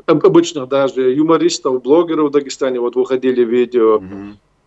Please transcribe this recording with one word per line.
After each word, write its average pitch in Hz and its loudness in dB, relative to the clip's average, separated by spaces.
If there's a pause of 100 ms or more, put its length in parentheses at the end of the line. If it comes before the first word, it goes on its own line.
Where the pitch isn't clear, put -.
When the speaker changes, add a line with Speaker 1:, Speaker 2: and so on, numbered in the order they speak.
Speaker 1:
об-, 151 2
обычно 156 2
даже 131 0
юмористов, 156 0
блогеров 160 0
в 139 -12
Дагестане, 131 -2
вот 120 -4
выходили 127 0
видео, 113 2
Speaker 2:
Мгм. 98 -14 (280)